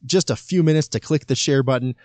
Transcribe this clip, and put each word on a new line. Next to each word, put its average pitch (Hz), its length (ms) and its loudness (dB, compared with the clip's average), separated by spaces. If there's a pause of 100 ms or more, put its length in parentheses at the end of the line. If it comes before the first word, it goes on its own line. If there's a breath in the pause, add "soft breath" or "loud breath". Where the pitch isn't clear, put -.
just 175 240 -2
a 123 60 0
few 180 280 -2
minutes 156 260 2
to 110 100 -4
click - 280 -2
the 131 80 0
share 135 280 0
button 127 420 -2